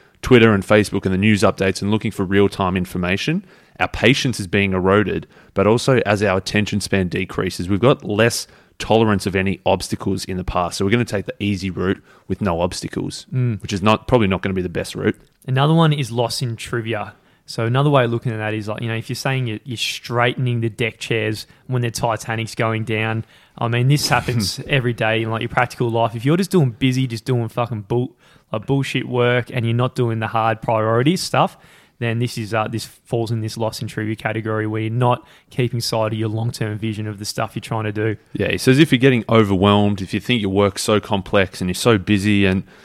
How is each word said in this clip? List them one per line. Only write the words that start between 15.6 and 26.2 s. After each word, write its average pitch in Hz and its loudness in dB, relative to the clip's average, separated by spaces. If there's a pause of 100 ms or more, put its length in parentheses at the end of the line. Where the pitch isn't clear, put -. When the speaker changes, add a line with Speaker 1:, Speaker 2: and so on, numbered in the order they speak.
Speaker 2:
one 160 4
is 135 -4
loss 117 -2
in 117 -4
trivia. 110 -6 (320)
So - -4
another 135 2
way 139 6
of 117 0
looking 120 -2
at 110 -6
that 107 -4
is, 107 -6
like, - -6
you 120 -4
know, 113 -4
if 113 -8
you're 123 -6
saying 131 -2
you're, 110 -6
you're 120 -10
straightening 120 -2
the 113 0
deck 110 -4
chairs 107 -4 (200)
when 123 0
the 120 -2
Titanic's 113 -4
going 113 0
down, 110 -2 (340)
I 117 -2
mean, 120 2
this 147 2
happens 120 0
Speaker 1:
<laughs> - -14
Speaker 2:
every 123 0
day 113 0
in, 110 -4
like, 113 -4
your 117 -4
practical 123 0
life. 113 0
If 117 -4